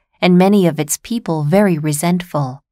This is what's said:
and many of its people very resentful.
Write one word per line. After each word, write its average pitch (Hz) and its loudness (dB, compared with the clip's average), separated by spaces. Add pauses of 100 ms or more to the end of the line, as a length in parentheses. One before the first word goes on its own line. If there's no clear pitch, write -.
(200)
and 180 4
many 190 4
of 156 -4
its 151 -6
people 175 -6
very 185 2
resentful. 151 -4